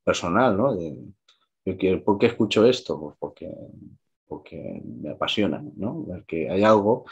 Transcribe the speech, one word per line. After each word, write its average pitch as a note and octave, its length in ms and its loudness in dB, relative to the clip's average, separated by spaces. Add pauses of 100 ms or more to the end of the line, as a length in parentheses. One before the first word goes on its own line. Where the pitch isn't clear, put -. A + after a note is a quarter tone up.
personal, F#2+ 520 2
¿no? B2 200 2
De, D#2+ 200 -8 (720)
yo F#2 120 -2
quiero, F#2 260 0
¿por G2+ 140 2
qué A#2 80 6
escucho A2 400 4
esto? D#2 340 0
Pues D2 180 -12
porque, - 320 -12 (760)
porque - 560 -12
me D#2 260 -10
apasiona, F2+ 540 -2 (120)
¿no? C#3+ 300 -6
Porque E2 440 -6
hay F#2+ 140 2
algo G#2+ 460 4